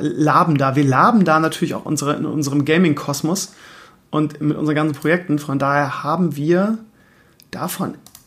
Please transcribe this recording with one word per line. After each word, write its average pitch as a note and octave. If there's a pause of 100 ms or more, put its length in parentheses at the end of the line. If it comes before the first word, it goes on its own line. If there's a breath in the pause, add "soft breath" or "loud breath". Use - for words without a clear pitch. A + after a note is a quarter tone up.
laben D3+
da, C3+
wir C#3+
laben F3+
da D#3
natürlich D#3+
auch -
unsere, D3
in D3
unserem C#3+
Gaming-Kosmos D#3 (560 loud breath)
und D3+
mit D3+
unseren D3+
ganzen D3+
Projekten. D#3
Von C#3
daher C#3
haben D#3+
wir F3+ (760 soft breath)
davon - (320)